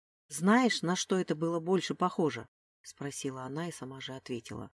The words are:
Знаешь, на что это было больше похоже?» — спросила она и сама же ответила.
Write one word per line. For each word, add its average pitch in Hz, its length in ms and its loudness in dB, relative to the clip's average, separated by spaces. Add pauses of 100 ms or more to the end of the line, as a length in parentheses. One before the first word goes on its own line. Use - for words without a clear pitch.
(280)
Знаешь, 208 520 4
на 175 160 2
что 190 220 0
это 170 160 0
было 165 260 0
больше 165 340 2
похоже?» — 143 540 0 (340)
спросила 135 600 -8
она 143 260 -4
и - 20 -6
сама 135 300 -12
же 135 140 -10
ответила. 113 640 -8